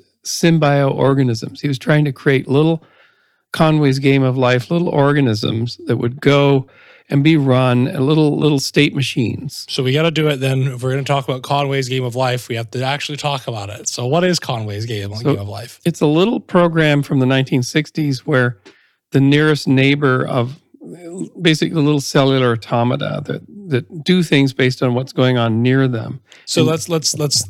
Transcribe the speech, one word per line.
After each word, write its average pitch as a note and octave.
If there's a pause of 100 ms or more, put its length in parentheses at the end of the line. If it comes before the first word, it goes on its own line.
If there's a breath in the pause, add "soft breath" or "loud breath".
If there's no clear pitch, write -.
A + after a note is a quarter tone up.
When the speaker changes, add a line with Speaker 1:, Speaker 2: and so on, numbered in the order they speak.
(240)
Speaker 1:
Symbioorganisms. C#3
He D3
was C#3
trying D3+
to C#3+
create C3+
little D#3 (680 soft breath)
Conway's D3+
Game C3+
of C3
Life, B2+
little E3+
organisms A#2+
that A#2+
would B2+
go C#3 (420 soft breath)
and C#3+
be D#3+
run, B2+
and C#3+
little, D3+
little D3
state D3
machines. C3
Speaker 2:
So -
we B2+
gotta D#3
do D3+
it C#3+
then. C3
If B2+
we're C3
gonna C#3
talk C#3
about C3
Conway's C#3
Game C3
of A#2+
Life, B2+
we A#2+
have A2+
to B2
actually C#3
talk C#3+
about G#2
it. A2+
So B2
what E3
is F3+
Conway's A2
Game, G#2
Speaker 1:
So A2+ (100)
Speaker 2:
Game G2
of G2+
Life? -
Speaker 1:
it's E3+
a D#3+
little F#3+
program D#3+
from C#3
the B2+
nineteen C3
sixties D3
where B2 (540 soft breath)
the C#3
nearest D3
neighbor C3+
of B2+ (800)
basically D#3+
little C#3+
cellular C3+
automata A#2
that, - (280)
that D3
do F3+
things C#3
based B2+
on B2+
what's B2+
going B2+
on A#2
near C3
them. A#2+ (260 loud breath)
Speaker 2:
So -
Speaker 1:
And D#3
Speaker 2:
let's, D#3+
let's, D#3+
let's, D3